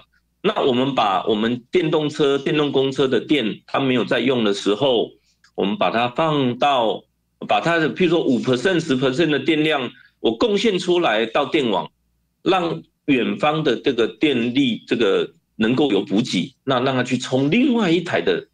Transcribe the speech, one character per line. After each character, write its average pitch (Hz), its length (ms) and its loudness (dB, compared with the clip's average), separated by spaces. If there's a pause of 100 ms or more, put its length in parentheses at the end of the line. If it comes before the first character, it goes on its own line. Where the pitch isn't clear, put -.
(420)
那 214 200 0
我 - 100 2
们 131 220 -2
把 101 320 0
我 113 80 0
们 117 360 -2
电 165 200 2
动 156 180 0
车、 143 300 0
电 151 180 -2
动 147 160 0
公 135 180 2
车 135 160 0
的 123 140 0
电， 117 460 -2
它 - 120 -4
没 135 160 0
有 113 100 0
在 117 160 0
用 123 220 0
的 101 100 2
时 101 220 -2
候， 123 360 0 (440)
我 98 100 -2
们 104 140 -2
把 92 120 0
它 117 180 0
放 139 500 0
到， 123 460 0 (420)
把 104 140 2
它 165 180 0
的， 147 160 -2
譬 185 100 0
如 165 60 2
说 165 140 2
五 120 160 0
percent、 131 400 0
十 147 160 -2
percent 139 340 0
的 143 80 2
电 151 240 0
量， 147 260 -2 (300)
我 - 180 -2
贡 202 220 0
献 202 180 0
出 175 220 0
来 117 260 0
到 139 220 -2
电 135 240 0
网， 87 180 -2 (540)
让 170 400 -2 (220)
远 107 340 0
方 151 240 0
的 131 140 2
这 143 160 -2
个 113 160 2
电 123 440 0
力， 123 360 0
这 127 80 -2
个 95 360 2 (220)
能 110 220 0
够 147 160 2
有 95 100 2
补 95 180 0
给， 110 320 -2 (120)
那 131 160 0
让 131 160 0
它 123 80 0
去 127 120 -4
充 131 320 0
另 240 240 2
外 226 160 2
一 170 120 2
台 113 200 -2
的 85 340 -2